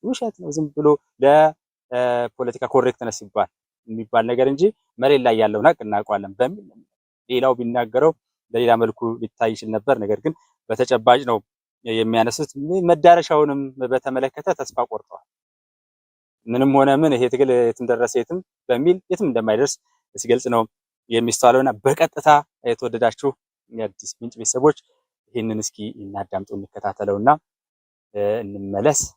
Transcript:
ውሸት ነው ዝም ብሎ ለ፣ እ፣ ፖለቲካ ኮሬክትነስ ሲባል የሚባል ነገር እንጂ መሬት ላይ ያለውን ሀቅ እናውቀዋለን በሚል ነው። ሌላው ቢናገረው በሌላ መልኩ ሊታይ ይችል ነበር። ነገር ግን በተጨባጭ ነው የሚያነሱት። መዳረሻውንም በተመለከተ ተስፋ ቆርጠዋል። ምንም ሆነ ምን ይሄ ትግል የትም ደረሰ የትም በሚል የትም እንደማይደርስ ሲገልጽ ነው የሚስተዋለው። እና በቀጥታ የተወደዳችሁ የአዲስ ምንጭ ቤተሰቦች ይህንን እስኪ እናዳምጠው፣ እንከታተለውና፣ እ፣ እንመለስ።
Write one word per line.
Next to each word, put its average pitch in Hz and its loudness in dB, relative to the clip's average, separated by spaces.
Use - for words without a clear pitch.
ውሸት 233 -6
ነው 175 -12
ዝም 156 -4
ብሎ 151 0
ለ፣ 131 4
እ፣ 123 -4
ፖለቲካ 120 -8
ኮሬክትነስ 123 0
ሲባል 101 -4
የሚባል 113 -2
ነገር 123 2
እንጂ 139 0
መሬት 135 4
ላይ 120 4
ያለውን 107 2
ሀቅ - 2
እናውቀዋለን 101 -4
በሚል 190 -4
ነው። - -20
ሌላው 127 2
ቢናገረው 120 0
በሌላ 117 2
መልኩ 113 -2
ሊታይ 113 -4
ይችል 110 -10
ነበር። 110 0
ነገር 104 -4
ግን 117 -6
በተጨባጭ 123 2
ነው 120 -4
የሚያነሱት። 113 -2
መዳረሻውንም 156 4
በተመለከተ 131 -4
ተስፋ - -10
ቆርጠዋል። - -12
ምንም 131 2
ሆነ 139 6
ምን 151 2
ይሄ 123 0
ትግል 131 0
የትም 120 0
ደረሰ 120 -2
የትም 123 -4
በሚል 147 2
የትም 185 -4
እንደማይደርስ 113 0
ሲገልጽ 120 0
ነው 117 2
የሚስተዋለው። 120 4
እና 131 0
በቀጥታ 151 0
የተወደዳችሁ 120 -2
የአዲስ 107 -12
ምንጭ 117 -14
ቤተሰቦች 127 0
ይህንን 110 -4
እስኪ - -10
እናዳምጠው፣ 98 -10
እንከታተለውና፣ 101 -4
እ፣ 101 -4
እንመለስ። 101 -4